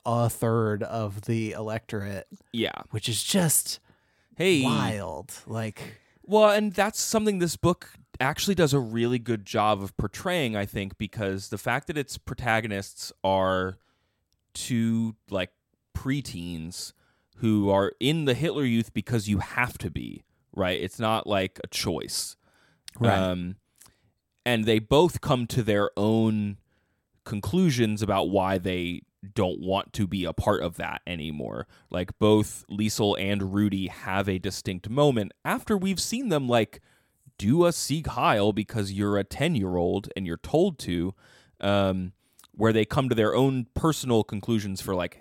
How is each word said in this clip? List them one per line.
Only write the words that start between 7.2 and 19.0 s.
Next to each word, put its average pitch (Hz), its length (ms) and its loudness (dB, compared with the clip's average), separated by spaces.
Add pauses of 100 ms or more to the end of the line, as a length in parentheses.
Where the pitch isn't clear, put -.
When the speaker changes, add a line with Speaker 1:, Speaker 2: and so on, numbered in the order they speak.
Speaker 2:
this 170 160 0
book - 360 0 (280)
actually 156 360 0
does 160 180 6
a 143 60 4
really 117 380 0
good 113 280 -4
job 107 360 2
of 98 160 -10
portraying, 135 580 -2
I 101 100 -2
think, 98 320 -6
because 98 520 -4
the 104 80 -6
fact 127 300 -4
that 160 100 -6
its - 200 -8
protagonists 110 920 -4 (120)
are 95 540 2 (760)
two, 113 640 -2 (140)
like, 92 220 -4 (440)
preteens 87 960 -8 (440)
who 104 320 2
are 98 300 4
in 156 260 2
the 131 100 4
Hitler 143 280 -2
Youth 117 300 0
because 110 340 -2